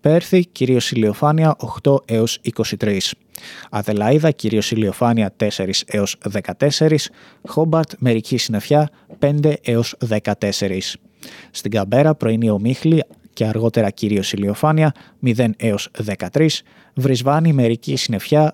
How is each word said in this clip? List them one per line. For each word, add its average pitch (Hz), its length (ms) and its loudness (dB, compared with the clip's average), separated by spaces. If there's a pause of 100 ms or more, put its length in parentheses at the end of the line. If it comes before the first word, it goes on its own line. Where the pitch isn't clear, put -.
Πέρθη, 175 460 2
κυρίως 127 440 -2
ηλιοφάνεια, 147 680 2
οκτώ 135 460 0
έως 113 380 -2
είκοσι 113 340 -4
τρεις. 101 380 -2 (560)
Αδελαΐδα, 107 680 2
κυρίως 107 340 -2
ηλιοφάνεια, 110 680 0
τέσσερις 98 500 -4
έως 101 380 -4
δεκατέσσερις. 143 880 0 (360)
Χόμπαρτ, 160 520 0
μερική 120 380 0
συννεφιά, 147 540 0 (280)
πέντε 147 440 0
έως 117 360 -2
δεκατέσσερις. 101 1000 -4 (540)
Στην - 200 -8
Καμπέρα, 117 440 2
πρωινή 113 360 0
ομίχλη 127 540 2 (280)
και - 120 -2
αργότερα 110 460 0
κυρίως 101 420 -2
ηλιοφάνεια, 147 600 0 (240)
μηδέν 117 380 0
έως 104 400 -2
δεκατρείς. 104 640 -2 (320)
Βρυσβάνη, 135 580 2
μερική 123 440 0
συννεφιά, 147 580 0